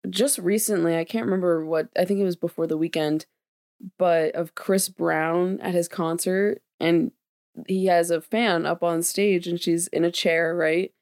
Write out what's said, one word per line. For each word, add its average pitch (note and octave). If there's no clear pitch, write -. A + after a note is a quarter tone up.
just G#3+
recently, F3
I E3
can't F#3+
remember F3+
what, D#3+
I F3+
think G3
it G3+
was F3
before E3
the D#3+
weekend, D#3
but E3
of E3
Chris F#3+
Brown E3+
at F#3
his E3+
concert, F#3
and E3
he F#3+
has E3+
a D#3+
fan G#3+
up E3+
on E3+
stage, F#3+
and E3+
she's E3+
in E3
a E3+
chair, E3
right? E3+